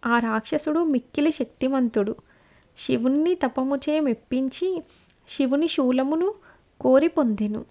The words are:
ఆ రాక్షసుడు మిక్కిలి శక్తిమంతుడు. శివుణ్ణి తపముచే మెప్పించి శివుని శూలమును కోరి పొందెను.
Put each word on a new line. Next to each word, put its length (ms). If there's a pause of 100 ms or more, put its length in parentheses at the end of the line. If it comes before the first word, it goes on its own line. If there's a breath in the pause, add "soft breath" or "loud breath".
ఆ 120
రాక్షసుడు 640
మిక్కిలి 520
శక్తిమంతుడు. 840 (640 soft breath)
శివుణ్ణి 560
తపముచే 640
మెప్పించి 840 (440 soft breath)
శివుని 400
శూలమును 680 (460 soft breath)
కోరి 280
పొందెను. 640